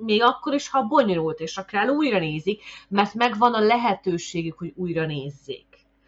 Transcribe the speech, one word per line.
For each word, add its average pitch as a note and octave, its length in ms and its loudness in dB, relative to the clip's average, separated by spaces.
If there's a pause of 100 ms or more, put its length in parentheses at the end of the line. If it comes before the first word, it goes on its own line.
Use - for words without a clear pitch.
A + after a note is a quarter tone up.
még A3 200 2
akkor C4 320 2
is, C#4+ 160 -2
ha C4+ 140 2
bonyolult, F#3+ 560 0
és D#3+ 180 -8
akár G#3 320 -2
újra C#4 300 2
nézik, D#3+ 420 -4 (260)
mert G3+ 260 0
megvan A#3+ 400 2
a A3 60 0
lehetőségük, F#3+ 1000 0
hogy E3+ 180 -10
újra E3 300 -4
nézzék. C#3+ 600 -10 (400)